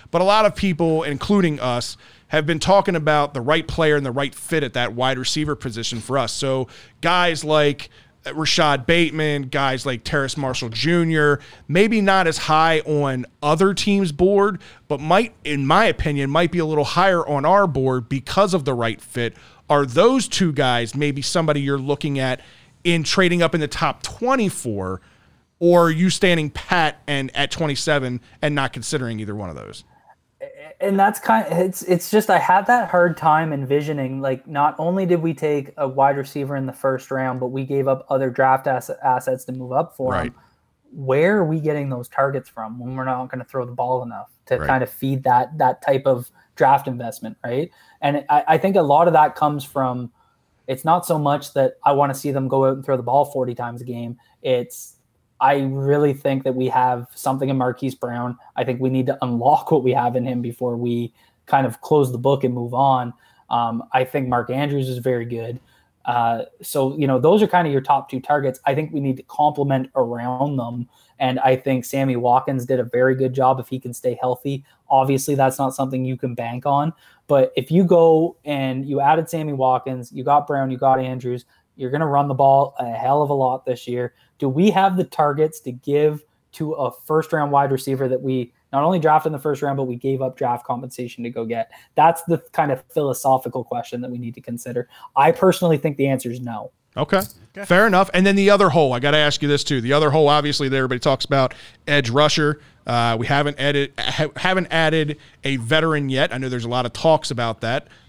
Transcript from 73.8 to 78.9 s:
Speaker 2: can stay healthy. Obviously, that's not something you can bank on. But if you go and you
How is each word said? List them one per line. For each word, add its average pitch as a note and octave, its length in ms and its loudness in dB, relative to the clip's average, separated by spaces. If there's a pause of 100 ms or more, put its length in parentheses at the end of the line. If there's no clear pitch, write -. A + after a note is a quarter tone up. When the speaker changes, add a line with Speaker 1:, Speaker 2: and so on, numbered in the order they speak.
Speaker 2:
can B2 140 -12
stay B2 260 -4
healthy. C3+ 440 -4 (260)
Obviously, C3+ 440 2
that's C3 240 0
not C3 160 -2
something C3 300 -4
you C3 120 -4
can B2 200 -6
bank B2 300 -8
on. C#3+ 260 0 (340)
But C3+ 300 4
if - 140 -4
you E3+ 140 4
go E3 600 4
and C3+ 420 -4
you C#3 140 -2